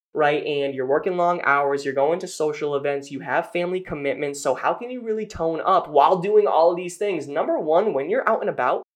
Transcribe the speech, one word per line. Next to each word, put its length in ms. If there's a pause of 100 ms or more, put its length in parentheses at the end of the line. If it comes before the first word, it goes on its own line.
(120)
right? 320
And 300
you're 120
working 300
long 260
hours, 400
you're 120
going 260
to 80
social 480
events, 340
you 100
have 300
family 300
commitments. 640
So 120
how 200
can 160
you 120
really 240
tone 380
up 240
while 300
doing 280
all 240
of 60
these 220
things? 280
Number 320
one, 360
when 160
you're 180
out 140
and 80
about 320 (140)